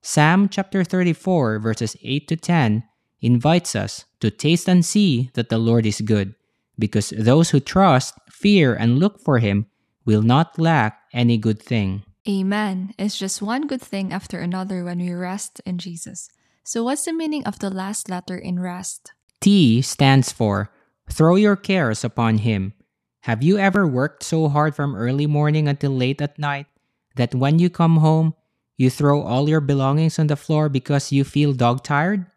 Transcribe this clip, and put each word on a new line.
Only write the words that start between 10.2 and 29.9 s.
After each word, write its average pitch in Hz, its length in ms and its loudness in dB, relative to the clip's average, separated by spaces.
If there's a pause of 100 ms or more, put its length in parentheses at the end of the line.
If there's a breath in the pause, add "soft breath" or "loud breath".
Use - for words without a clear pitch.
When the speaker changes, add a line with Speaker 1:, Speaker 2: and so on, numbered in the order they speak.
Speaker 1:
not 131 360 2
lack 160 400 0 (140)
any 120 240 2
good 107 260 -2
thing. 98 400 -4 (240)
Speaker 2:
Amen. 196 720 -4
It's 202 200 -6
just 190 240 -8
one 254 260 -4
good 262 140 -6
thing 196 280 -8
after 180 300 -10
another 185 420 -6
when 175 160 -8
we 180 140 -6
rest 180 540 -10
in 180 120 -8
Jesus. - 520 -14 (340)
So - 180 -6
what's 262 220 -4
the 339 80 -6
meaning 311 320 -6
of - 160 -8
the 196 100 -6
last 190 380 -8
letter 180 280 -10
in 180 220 -6
rest? 180 540 -10 (280)
Speaker 1:
T 139 420 6
stands 135 500 4
for, 104 400 -2 (380)
"Throw 165 260 4
your 208 200 4
cares 170 460 -2
upon 113 360 0
him." 104 340 -2 (560)
Have 117 160 -2
you 190 140 4
ever 196 280 2
worked 135 380 -2
so 160 240 0
hard 147 260 0
from 143 220 -4
early 131 300 -2
morning 151 420 0
until 143 240 -2
late 131 300 -2
at 143 160 -8
night 143 280 -6 (500)
that 123 180 -2
when 143 260 2
you 175 80 4
come 165 300 2
home, 160 360 2 (440)
you 127 100 4
throw 143 320 2
all 131 260 -2
your 156 140 2
belongings 143 580 0